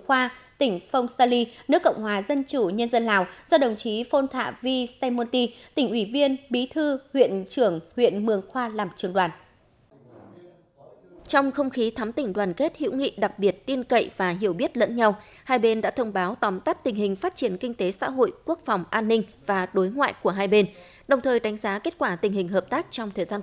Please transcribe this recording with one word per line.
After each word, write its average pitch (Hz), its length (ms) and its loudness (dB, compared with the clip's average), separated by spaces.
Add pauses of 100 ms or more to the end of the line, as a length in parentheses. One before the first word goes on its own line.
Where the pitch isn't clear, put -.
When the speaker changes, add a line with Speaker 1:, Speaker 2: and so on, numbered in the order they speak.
Speaker 1:
Khoa, 156 220 2 (280)
tỉnh 220 220 0 (120)
Phong 247 160 0
Sa 247 180 2
Ly, 240 220 2 (200)
nước - 160 4
Cộng - 180 2
hòa 208 200 -2
Dân 277 220 -2
chủ 240 260 0
Nhân 233 200 -2
dân 233 160 2
Lào 196 200 4 (200)
do 339 120 4
đồng 247 180 2
chí 220 280 -4
Phôn 269 240 2
Thạ 254 340 -4
Vi 254 260 -2 (140)
Semonti, 240 520 0 (220)
Tỉnh 247 140 2
ủy 214 160 0
viên, 269 320 2 (120)
Bí 247 160 0
thư 294 340 -2 (140)
huyện 196 360 4
trưởng 196 300 2 (160)
huyện 208 300 2
Mường 214 220 2
Khoa 247 220 -6
làm 214 260 -4
trưởng 180 180 -6
đoàn. 185 180 2 (2000)
Speaker 2:
Trong 277 240 2
không 269 180 -2
khí 226 220 -2
thắm 226 200 -6
tỉnh 233 220 -4
đoàn 196 200 -2
kết, 302 260 -2
hữu 262 140 -4
nghị 269 240 -2
đặc 196 220 -4
biệt, 190 260 0
tin 262 180 -4
cậy 240 340 0
và 185 120 0
hiểu 190 240 -2
biết 247 240 -4
lẫn 233 180 0
nhau, 220 200 4 (280)
hai 254 160 0
bên 220 220 2
đã 208 100 -2
thông 226 220 -4
báo 190 220 -2
tóm 196 240 -2
tắt - 240 -4
tình 240 120 -2
hình 202 200 -2
phát 359 200 -4
triển 196 220 -4
kinh 240 160 -6
tế 190 180 -2
xã 233 180 -4
hội, 262 220 2 (140)
quốc 339 200 -4
phòng 202 240 -2
an 214 180 0
ninh 220 160 2 (220)
và 190 280 -2
đối 190 160 2
ngoại 247 240 0 (100)
của 208 60 2
hai 196 180 -2
bên, 202 180 6 (420)
đồng 269 140 2
thời 247 180 2
đánh 214 180 -4
giá 208 220 -4
kết 339 180 -6
quả 220 180 -2
tình 196 160 -2
hình 196 160 -2
hợp 185 220 -2
tác 247 220 -2
trong 220 240 -6
thời 185 100 -2
gian 202 180 -6